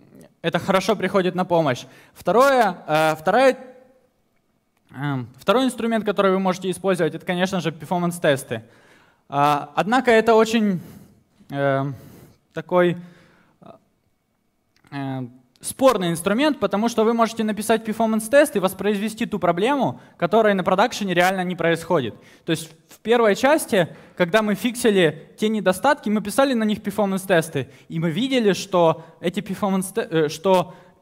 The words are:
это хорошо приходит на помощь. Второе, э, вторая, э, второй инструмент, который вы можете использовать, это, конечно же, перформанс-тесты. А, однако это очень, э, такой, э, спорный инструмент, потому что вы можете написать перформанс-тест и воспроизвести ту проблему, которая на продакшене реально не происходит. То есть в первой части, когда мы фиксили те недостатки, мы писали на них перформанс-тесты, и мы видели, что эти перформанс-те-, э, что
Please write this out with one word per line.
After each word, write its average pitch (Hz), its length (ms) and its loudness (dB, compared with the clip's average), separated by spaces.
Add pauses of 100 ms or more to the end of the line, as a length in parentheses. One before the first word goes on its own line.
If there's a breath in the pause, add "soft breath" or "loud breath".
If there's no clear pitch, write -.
(420)
это 170 180 -4
хорошо 190 360 0
приходит 185 400 -2
на 180 80 0
помощь. 160 420 0 (280 loud breath)
Второе, 226 640 2 (100)
э, 156 280 2
вторая, 254 420 2 (1300)
э, 131 340 -6 (120)
второй 240 280 2
инструмент, 226 400 -2
который 196 260 2
вы 190 80 2
можете 185 300 -2
использовать, 170 460 -2
это, 160 100 -14
конечно 185 340 -2
же, 160 120 -4
перформанс-тесты. 160 920 -2 (680 soft breath)
А, 143 460 0
однако 240 360 2
это 220 240 4
очень, 220 440 2 (680 loud breath)
э, 139 420 0 (640 loud breath)
такой, 175 440 0 (1900 loud breath)
э, 135 360 -8 (340)
спорный 214 480 0
инструмент, 208 500 -2
потому 208 300 -2
что 226 160 0
вы 240 80 2
можете 226 300 -2
написать 220 420 -2
перформанс-тест 220 680 0
и 202 40 -2
воспроизвести 202 680 -2
ту 226 140 -6
проблему, 175 640 0 (160 loud breath)
которая 208 380 2
на 185 80 -2
продакшене 190 500 0
реально 180 300 2
не 180 120 -4
происходит. 165 600 0 (300 loud breath)
То 170 60 -2
есть - 200 -4 (180)
в - 100 -20
первой 220 360 2
части, 254 520 2 (300 loud breath)
когда 185 240 2
мы 208 140 0
фиксили 202 840 0
те 214 120 0
недостатки, 220 600 0
мы 208 120 0
писали 269 320 0
на 226 100 0
них 214 180 -2
перформанс-тесты, 185 880 -2 (200 loud breath)
и 160 100 -6
мы 170 100 -2
видели, 226 440 0
что 170 520 0 (160 loud breath)
эти 180 180 -4
перформанс-те-, 190 720 -4
э, 160 200 0
что 180 440 0 (280 loud breath)